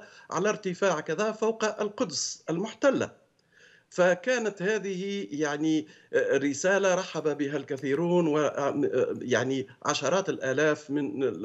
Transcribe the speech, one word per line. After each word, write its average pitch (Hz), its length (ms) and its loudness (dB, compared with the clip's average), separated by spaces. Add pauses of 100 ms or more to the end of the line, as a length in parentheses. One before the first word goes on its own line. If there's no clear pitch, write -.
(320)
على 190 180 0
ارتفاع 185 500 0
كذا 165 320 -2
فوق 214 500 -2
القدس - 680 -4
المحتلة." 190 760 0 (640)
فكانت 190 720 2
هذه 196 680 -2
يعني، 151 560 0 (260)
آه، 127 240 2
رسالة 185 580 2
رحب 156 420 -2
بها 143 200 -2
الكثيرون 147 680 0
و-، 151 100 2
آه، 139 320 2
آه، 131 520 2
يعني 127 460 0 (180)
عشرات 151 440 0
الآلاف 147 600 0
من، 139 280 -4 (260)